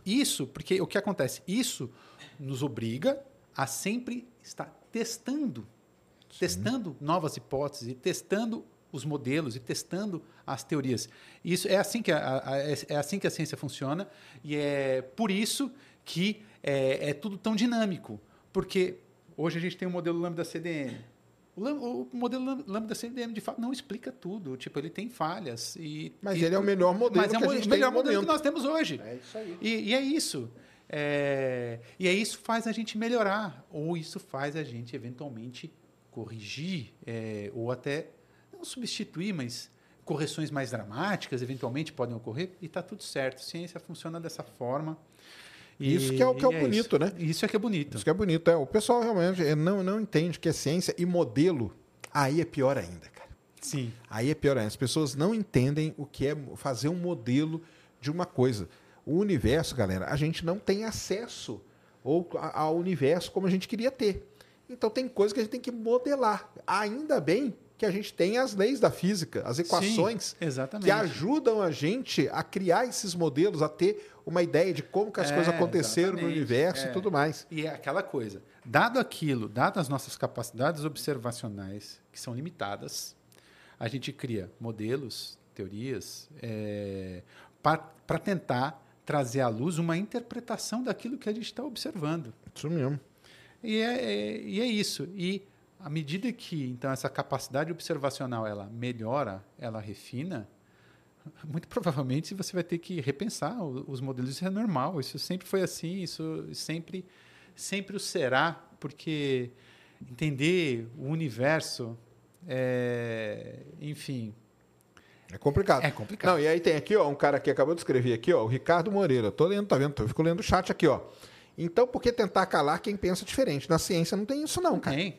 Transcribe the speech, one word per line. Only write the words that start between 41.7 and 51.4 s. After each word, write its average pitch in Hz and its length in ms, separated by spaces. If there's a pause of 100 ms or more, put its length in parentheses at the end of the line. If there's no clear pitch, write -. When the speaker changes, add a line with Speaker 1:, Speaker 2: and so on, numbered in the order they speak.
Speaker 1:
podem 123 220
ocorrer 127 360 (100)
e 170 60
tá 175 160
tudo 196 180
certo. 131 400
Ciência 170 380
funciona 165 400
dessa 160 240
forma. 147 540 (840)
E, 143 160
Speaker 2:
Isso 135 180
que 131 80
é 254 60
o 254 80
que - 80
é - 40
o - 40
Speaker 1:
e 165 40
é 160 60
Speaker 2:
bonito, 208 340
Speaker 1:
isso. 135 40
Speaker 2:
né? 185 180
Speaker 1:
Isso 160 280
é - 20
que 208 80
é 208 40
bonito. 190 360
Speaker 2:
Isso 104 80
que 160 60
é - 40
bonito. 170 380
É, 170 40
o 143 100
pessoal 233 360
realmente, 185 400
é, 151 140
não, 185 260
não 196 200
entende 170 380
que 170 100
é - 20
ciência 170 460
e 175 80
modelo. 147 680 (400)